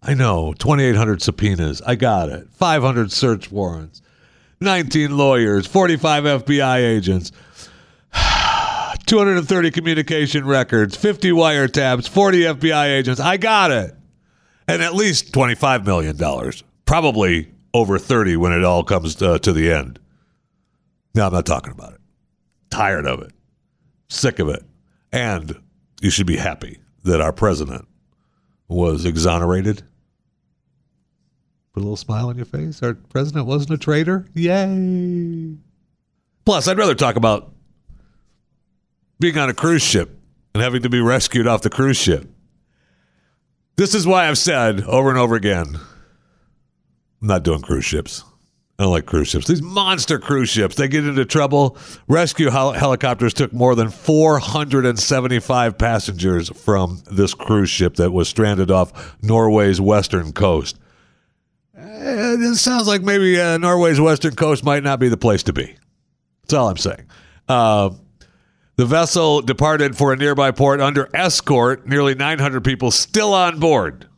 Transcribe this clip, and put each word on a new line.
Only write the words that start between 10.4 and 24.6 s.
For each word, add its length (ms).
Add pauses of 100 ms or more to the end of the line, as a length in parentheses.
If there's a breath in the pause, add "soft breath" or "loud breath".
records. 500
Fifty 340
wiretaps. 800
Forty 340
F 160
B 120
I 160
agents. 320
I 180
got 320
it. 240 (760)
And 140
at 140
least 360
twenty-five 540
million 320
dollars. 460 (220)
Probably 640 (240)
over 240
thirty 360
when 160
it 120
all 200
comes 320
to, 220
to 160
the 180
end. 280 (1120)
No, 140
I'm 60
not 120
talking 260
about 220
it. 80 (720)
Tired 340
of 160
it. 100 (800)
Sick 300
of 100
it. 140 (480)